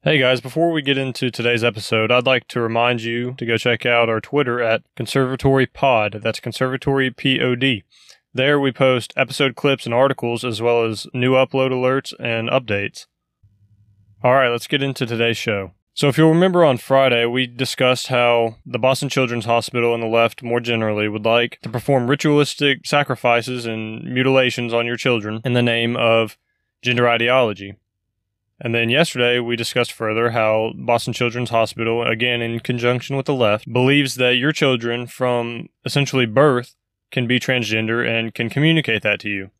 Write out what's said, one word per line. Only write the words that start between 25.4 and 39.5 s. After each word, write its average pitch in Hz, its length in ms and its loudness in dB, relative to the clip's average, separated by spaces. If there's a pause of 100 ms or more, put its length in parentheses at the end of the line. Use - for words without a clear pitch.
in 123 100 0
the 123 80 4
name 117 340 0
of 113 420 2 (420)
gender 123 280 2
ideology. 113 680 0 (840)
And 117 160 -4
then 117 140 0
yesterday, 123 500 0
we 120 160 -2
discussed 117 380 -4
further 113 380 -2
how 110 440 0
Boston 120 380 -2
Children's 120 380 -2
Hospital, 113 520 0
again 120 380 -2
in 117 200 -6
conjunction 123 540 -2
with 135 120 -4
the 147 80 -2
left, 107 360 0
believes 131 440 2
that 123 220 2
your 131 140 0
children 120 560 -2
from 120 640 -4 (160)
essentially 131 400 0
birth 123 500 2 (360)
can 127 160 -2
be 123 120 0
transgender 117 720 -2
and 113 240 -4
can 117 160 -4
communicate 143 540 0
that 104 180 -2
to 104 80 -8
you. 98 320 -6